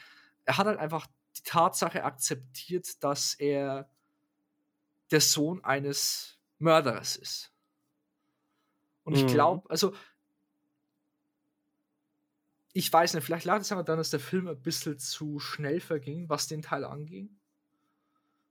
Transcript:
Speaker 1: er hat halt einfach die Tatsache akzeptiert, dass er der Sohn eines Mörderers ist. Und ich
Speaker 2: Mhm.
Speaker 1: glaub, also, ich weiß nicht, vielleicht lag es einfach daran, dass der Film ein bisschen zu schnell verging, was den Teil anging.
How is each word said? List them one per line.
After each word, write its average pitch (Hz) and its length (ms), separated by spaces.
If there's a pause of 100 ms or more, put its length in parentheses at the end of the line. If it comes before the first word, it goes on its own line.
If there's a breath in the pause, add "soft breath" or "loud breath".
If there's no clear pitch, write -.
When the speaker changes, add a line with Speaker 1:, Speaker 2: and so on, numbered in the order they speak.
(440 soft breath)
Speaker 1:
er 131 140
hat 196 80
halt 214 120
einfach 156 280 (300)
die - 60
Tatsache 175 640
akzeptiert, - 960
dass 143 320
er 139 560 (1200)
der 156 120
Sohn 160 420
eines - 760 (200)
Mörderers 151 580
ist. - 360 (1500)
Und 156 100
ich 139 80
Speaker 2:
Mhm. 131 40
Speaker 1:
glaub, 151 440
also, 190 240 (2750 loud breath)
ich - 200
weiß 170 220
nicht, 160 100
vielleicht 165 220
lag 196 140
es 196 120
einfach 180 140
daran, 160 120
dass 160 120
der 143 100
Film 185 280
ein 143 120
bisschen 160 380
zu 147 400
schnell 147 420
verging, 156 480
was 147 200
den 156 120
Teil 143 240
anging. 170 560 (1120)